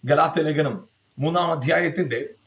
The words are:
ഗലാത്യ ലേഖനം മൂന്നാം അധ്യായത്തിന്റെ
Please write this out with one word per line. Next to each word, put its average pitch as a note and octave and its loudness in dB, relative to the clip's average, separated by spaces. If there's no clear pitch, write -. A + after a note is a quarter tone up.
ഗലാത്യ D#3 2
ലേഖനം C#3+ -2
മൂന്നാം E3+ 0
അധ്യായത്തിന്റെ D#3+ -2